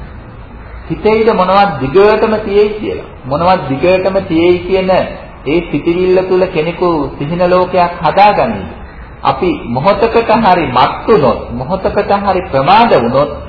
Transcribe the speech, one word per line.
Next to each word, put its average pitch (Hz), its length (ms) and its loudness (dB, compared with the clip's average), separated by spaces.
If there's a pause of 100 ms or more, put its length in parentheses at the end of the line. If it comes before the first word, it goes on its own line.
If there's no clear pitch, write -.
(840)
හිතෙයිද 214 460 0
මොනවත් 185 480 2
දිගටම 208 600 2
තියෙයි 202 320 2
කියලා? - 380 -8 (140)
මොනවත් 165 440 0
දිගටම 185 560 0
තියෙයි 175 360 2
කියන 190 320 0 (520)
ඒ 160 200 0
සිතිවිල්ල 175 600 0
තුල 185 240 2
කෙනෙකු 170 440 -2 (220)
සිහින 170 320 -4
ලෝකයක් 180 520 2
හදාගන්නේ. 120 880 2 (380)
අපි - 300 0 (120)
මොහොතකට 202 680 0 (100)
හරි 180 260 2
මත් 127 260 0 (100)
වුණොත්, 139 460 2
මොහොතකට 185 600 -4 (100)
හරි 190 220 -2
ප්‍රමාද 202 500 2
වුණොත් 135 380 2 (180)